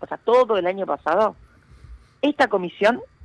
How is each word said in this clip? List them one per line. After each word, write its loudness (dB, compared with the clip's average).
o -12
sea, -10
todo 2
el -2
año -4
pasado, -2
esta 0
comisión, 0